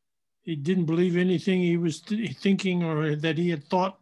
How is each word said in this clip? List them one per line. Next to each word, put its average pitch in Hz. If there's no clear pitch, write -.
he 165
didn't 170
believe 170
anything 180
he 175
was 170
th-, 208
thinking 190
or 156
that 151
he 175
had 156
thought 190